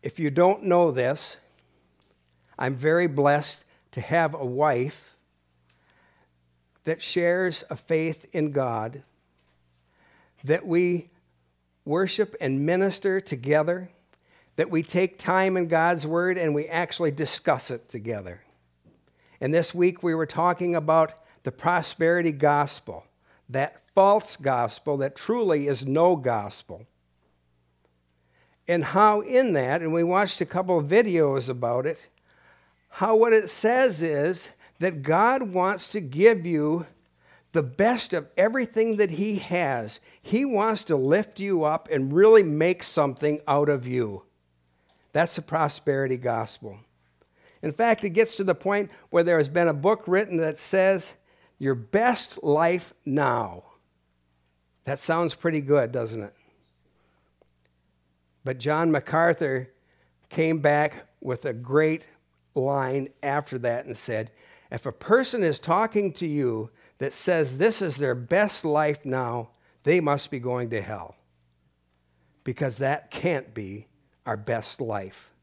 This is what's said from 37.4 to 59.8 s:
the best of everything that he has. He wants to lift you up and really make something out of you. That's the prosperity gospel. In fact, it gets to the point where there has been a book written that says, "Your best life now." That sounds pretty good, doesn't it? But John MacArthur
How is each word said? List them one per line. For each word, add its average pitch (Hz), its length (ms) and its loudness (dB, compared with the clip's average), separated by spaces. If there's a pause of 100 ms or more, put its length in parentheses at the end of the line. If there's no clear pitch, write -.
the 160 120 2
best 208 500 0
of 151 240 -4
everything 226 600 2
that 202 140 2
he 202 260 -2
has. 135 640 -4 (220)
He 247 240 -2
wants 220 400 0
to 160 100 2
lift 156 440 0
you 190 240 0
up 151 280 -2
and 135 220 -2
really 214 300 10
make 165 400 0
something 147 640 -2
out 147 200 2
of 135 200 0
you. 117 360 -4 (880)
That's 170 240 0
the 170 60 -8
prosperity 139 760 -2
gospel. 110 600 -6 (840)
In 147 120 -6
fact, 226 320 0
it 190 60 -2
gets 220 260 2
to 196 60 -4
the 185 120 2
point 202 360 -4 (180)
where 170 140 4
there 170 140 4
has 147 120 2
been 170 180 2
a 156 60 2
book 196 320 2
written 185 320 0
that 156 220 -2
says, 190 540 0 (440)
"Your 135 180 0
best 214 680 -2
life 170 500 2 (120)
now." 120 580 0 (1200)
That 135 140 -6
sounds 165 340 0
pretty 160 280 -2
good, 135 300 2
doesn't 113 300 -6
it? 101 140 -14 (2000)
But 131 140 -6
John 151 340 0
MacArthur 151 800 0 (600)